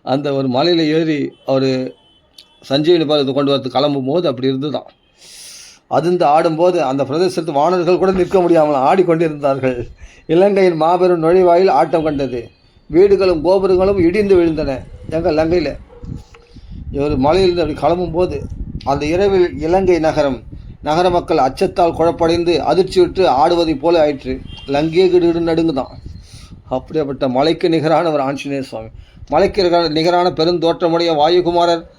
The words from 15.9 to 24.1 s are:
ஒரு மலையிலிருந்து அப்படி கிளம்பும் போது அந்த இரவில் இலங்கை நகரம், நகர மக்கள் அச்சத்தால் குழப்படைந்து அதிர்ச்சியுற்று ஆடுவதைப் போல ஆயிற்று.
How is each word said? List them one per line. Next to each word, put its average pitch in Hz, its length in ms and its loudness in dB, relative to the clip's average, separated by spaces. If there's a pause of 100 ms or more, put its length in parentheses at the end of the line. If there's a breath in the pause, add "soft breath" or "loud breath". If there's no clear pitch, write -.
ஒரு 143 240 -4
மலையிலிருந்து 175 460 2
அப்படி 151 180 -6
கிளம்பும் 170 320 0
போது 151 340 -4 (380)
அந்த 143 220 -2
இரவில் 180 520 0
இலங்கை 175 400 0
நகரம், 143 440 0 (400 loud breath)
நகர 175 280 0
மக்கள் 170 280 0
அச்சத்தால் 170 560 0
குழப்படைந்து 170 640 0
அதிர்ச்சியுற்று 175 680 0
ஆடுவதைப் 160 540 2
போல 170 200 2
ஆயிற்று. 131 400 -2 (260)